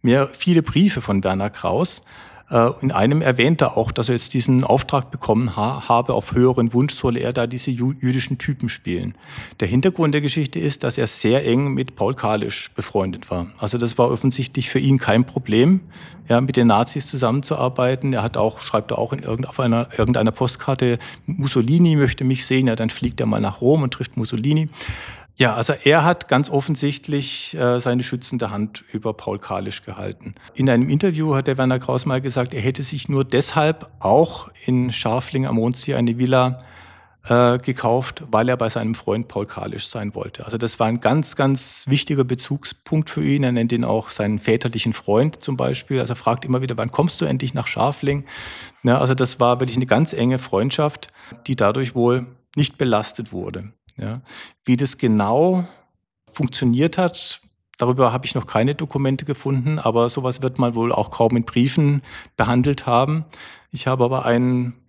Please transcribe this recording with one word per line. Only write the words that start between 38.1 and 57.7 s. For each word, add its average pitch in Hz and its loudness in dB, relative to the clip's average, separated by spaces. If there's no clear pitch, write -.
weil 113 2
er 127 2
bei 113 0
seinem 113 -2
Freund 110 -4
Paul 101 -4
Kalisch 101 -10
sein 104 -8
wollte. 98 -10
Also 110 -6
das 113 -4
war 110 2
ein 117 0
ganz, 139 0
ganz 139 0
wichtiger 139 0
Bezugspunkt 143 -4
für 151 -4
ihn. 143 2
Er 123 0
nennt 117 0
ihn 120 0
auch 110 0
seinen 104 -2
väterlichen 113 0
Freund 120 0
zum 139 -4
Beispiel. 127 -2
Also 120 -4
er 123 -6
fragt - -2
immer 127 0
wieder, 131 -6
„Wann 113 -4
kommst - 0
du 165 0
endlich 135 -2
nach - -4
Scharfling?“ 139 -2
Ja, 123 4
also 131 2
das 127 -2
war 123 4
wirklich 123 -2
eine 127 0
ganz 135 4
enge 123 2
Freundschaft, 131 -2
die 135 -2
dadurch 127 0
wohl 123 2
nicht 143 0
belastet 113 -2
wurde. 92 -10
Ja. 110 -8
Wie 127 4
das 135 -2
genau 131 2
funktioniert 131 0
hat, - -2